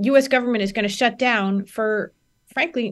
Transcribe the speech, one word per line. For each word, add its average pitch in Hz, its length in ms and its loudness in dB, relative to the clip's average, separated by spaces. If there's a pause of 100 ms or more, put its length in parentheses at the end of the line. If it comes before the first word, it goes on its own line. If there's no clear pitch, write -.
U 269 160 4
S 269 100 4
government 247 360 0
is 196 80 -4
gonna 208 160 -2
shut 240 320 -2
down 196 480 0
for, 214 440 -4 (400)
frankly, 262 400 -4